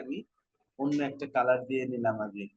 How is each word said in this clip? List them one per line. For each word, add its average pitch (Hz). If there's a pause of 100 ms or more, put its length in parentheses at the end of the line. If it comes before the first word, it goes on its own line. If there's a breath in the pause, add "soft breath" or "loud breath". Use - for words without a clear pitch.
আমি 139 (640)
অন্য 147 (120)
একটা 143 (100)
কালার 127
দিয়ে 131 (100)
নিলাম 113 (100)
আগে। 101 (100)